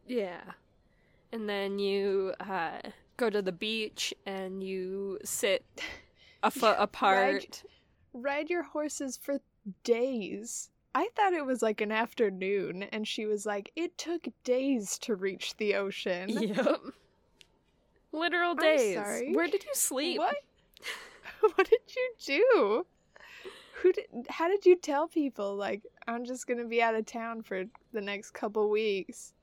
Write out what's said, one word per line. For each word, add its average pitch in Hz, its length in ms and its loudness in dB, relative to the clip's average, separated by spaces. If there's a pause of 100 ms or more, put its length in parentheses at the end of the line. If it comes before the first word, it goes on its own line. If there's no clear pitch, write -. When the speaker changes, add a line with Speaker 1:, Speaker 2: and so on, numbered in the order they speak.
Speaker 1:
Yeah. 196 360 -4 (880)
And 220 180 -6
then 196 300 -2
you, 196 600 0
uh, 180 380 -4 (380)
go 240 140 0
to 208 120 0
the 185 100 -2
beach 220 640 -4 (120)
and 190 360 -6
you 190 600 -6
sit - 400 0 (420)
Speaker 2:
<laughs> - 360 -12
Speaker 1:
a 208 80 4
foot 226 280 4
Speaker 2:
Ride 202 40 2
Speaker 1:
apart. 196 800 2 (500)
Speaker 2:
ride 285 380 -4
your 349 120 0
horses 285 540 -4
for 277 240 -4 (440)
days. 233 880 0 (240)
I 381 200 2
thought 392 200 4
it 302 120 0
was, 254 160 0
like, 220 180 2
an 214 120 0
afternoon, 196 920 0
and 214 220 -6
she 214 200 -4
was 208 200 -2
like, 208 300 -4
"It 349 220 -4
took 339 280 -6 (160)
days 254 580 0
to 226 140 -2
reach 190 440 -6
the 208 160 0
ocean." 196 560 -2
Speaker 1:
Yep. 233 500 2 (1300)
Literal 349 420 0
Speaker 2:
I'm - 60 -2
Speaker 1:
days. 285 360 4
Speaker 2:
sorry. 233 400 -4
Speaker 1:
Where 339 140 4
did 392 160 -2
you 571 100 -8
sleep? 294 440 0
Speaker 2:
What? 381 160 0 (1040)
<laughs> 415 140 6
What 370 160 4
did - 240 4
you 508 200 -2 (100)
do? 302 640 6 (960)
Who 359 100 6
did, - 140 -4 (240)
how 330 180 0
did 403 180 2
you 359 100 12
tell 302 300 0
people, 233 480 -2
like, 202 280 -4 (260)
"I'm 240 160 -6
just 247 240 -8
gonna 240 160 -2
be 233 180 0
out 226 140 4
of 220 100 -2
town 226 360 -8
for 185 220 -6 (280)
the 220 80 -2
next 202 320 -8
couple 214 380 0
weeks. 208 720 -2